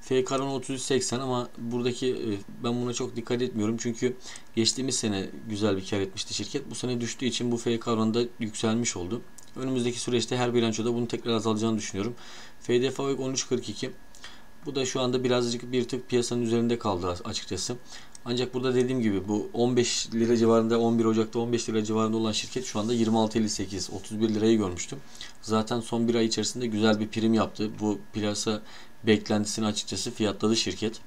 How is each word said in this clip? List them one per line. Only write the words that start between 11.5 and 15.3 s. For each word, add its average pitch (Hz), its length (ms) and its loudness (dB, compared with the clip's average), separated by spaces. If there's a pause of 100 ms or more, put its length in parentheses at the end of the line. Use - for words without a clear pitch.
düşünüyorum. 104 380 -4 (460)
F 120 200 4
D 131 100 2
fabrik 139 280 -2
on 131 140 -2
üç 127 140 -2
kırk 117 220 -2
iki. 127 220 -6 (760)
Bu 143 100 -6
da 135 100 0
şu 131 160 -2
anda 123 220 2
birazcık 120 480 2